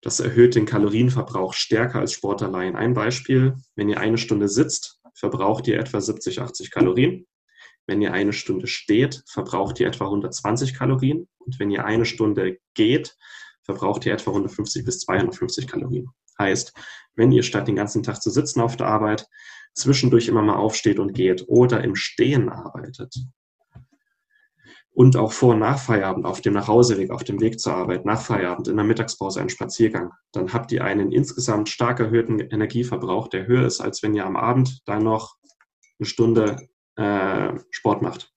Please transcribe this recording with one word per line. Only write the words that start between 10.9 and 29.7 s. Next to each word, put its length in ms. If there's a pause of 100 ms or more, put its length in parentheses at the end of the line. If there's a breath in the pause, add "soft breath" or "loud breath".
Und 200
wenn 120
ihr 140
eine 200
Stunde 520 (160)
geht, 420 (480 loud breath)
verbraucht 420
ihr 80
etwa 180
hundertfünfzig 540
bis 140
zweihundertfünfzig 680
Kalorien. 400 (320)
Heißt, 320 (440 loud breath)
wenn 160
ihr 100
statt 260
den 80
ganzen 280
Tag 180
zu 80
sitzen 320
auf 160
der 80
Arbeit 400 (480 loud breath)
zwischendurch 540
immer 160
mal 140
aufsteht 420
und 140
geht 340
oder 360
im 120
Stehen 540
arbeitet 680 (1800 soft breath)
und 260
auch 140
vor 220
und 60
nach 200
Feierabend, 460
auf 160
dem 120
Nachhauseweg, 560
auf 140
dem 160
Weg 200
zur 140
Arbeit, 320
nach 160
Feierabend, 460
in 80
der 100
Mittagspause 540
einen 100
Spaziergang, 640 (200)